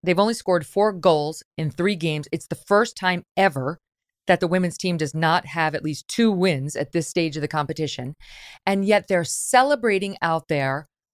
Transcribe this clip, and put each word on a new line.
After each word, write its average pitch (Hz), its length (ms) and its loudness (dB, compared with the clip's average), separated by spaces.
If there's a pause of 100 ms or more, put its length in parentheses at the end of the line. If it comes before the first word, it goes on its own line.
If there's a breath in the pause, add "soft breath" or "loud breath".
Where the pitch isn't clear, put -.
they've 175 160 0
only 220 160 2
scored 175 320 -2
four 208 260 2
goals 160 500 0 (160)
in 156 120 -2
three 196 240 0
games. 151 380 -4
It's 165 160 -8
the 170 80 -8 (100)
first 214 300 2
time 180 260 -2 (140)
ever 151 420 0 (480)
that 175 140 4
the 175 80 2
women's 180 300 0
team 180 180 -2
does 151 180 -4
not 165 300 2
have 156 300 -2
at - 100 -6
least 151 240 -6
two 226 240 2
wins 165 420 0
at - 180 -6
this 165 140 -2
stage 160 300 -2
of 151 60 -6
the 147 60 -4
competition. 151 680 -6 (500 loud breath)
And 196 200 0
yet 208 240 2
they're 175 160 2
celebrating 220 1000 2
out 160 260 0
there 139 380 -2 (280)